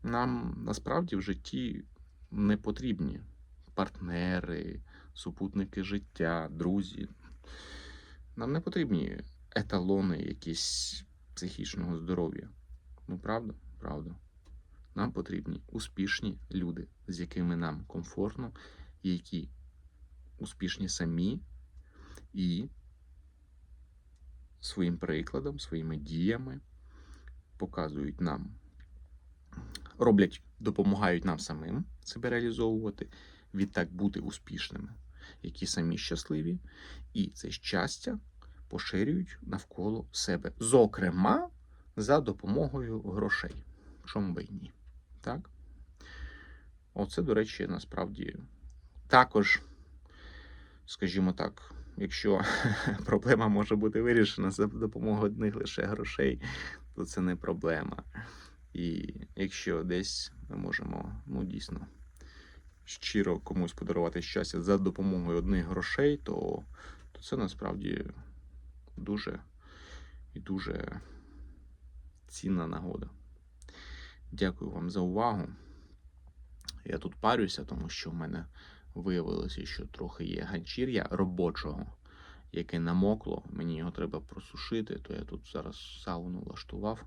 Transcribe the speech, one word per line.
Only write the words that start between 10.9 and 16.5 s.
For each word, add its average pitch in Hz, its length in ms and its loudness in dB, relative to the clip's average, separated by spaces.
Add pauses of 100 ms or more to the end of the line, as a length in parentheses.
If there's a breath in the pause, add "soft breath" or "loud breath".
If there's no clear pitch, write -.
психічного 87 640 -4
здоров'я. 85 500 0 (600)
Ну, 92 80 -4
правда? 110 360 -2 (240)
Правда. 80 360 -6 (800)
Нам - 180 -2
потрібні - 540 -4
успішні - 720 -2 (140)